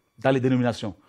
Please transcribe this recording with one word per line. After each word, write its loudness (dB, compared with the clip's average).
dans 2
les 2
dénominations. -2